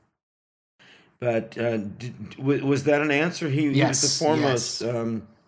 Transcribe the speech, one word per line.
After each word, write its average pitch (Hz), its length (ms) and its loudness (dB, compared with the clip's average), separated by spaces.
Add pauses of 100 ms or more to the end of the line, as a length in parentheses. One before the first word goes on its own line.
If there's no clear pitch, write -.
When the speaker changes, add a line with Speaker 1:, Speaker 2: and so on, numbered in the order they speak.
(1200)
Speaker 1:
but, 117 380 -2
uh, 117 200 -2
did, 104 540 -10
w-, 135 340 0
was 139 180 2
that 147 180 4
an 151 80 0
answer? 160 380 0
He, 139 140 0
he 151 80 2
was 135 80 2
Speaker 2:
Yes, 135 420 2
Speaker 1:
the 165 60 0
foremost, 143 560 2
Speaker 2:
yes. 117 120 -2
Speaker 1:
um, 117 340 -4 (200)